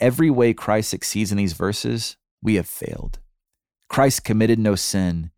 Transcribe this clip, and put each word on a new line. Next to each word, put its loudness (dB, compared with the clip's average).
every 2
way 4
Christ -2
succeeds -4
in -2
these 0
verses, -4
we 0
have 0
failed. -10
Christ 2
committed 4
no 2
sin, -2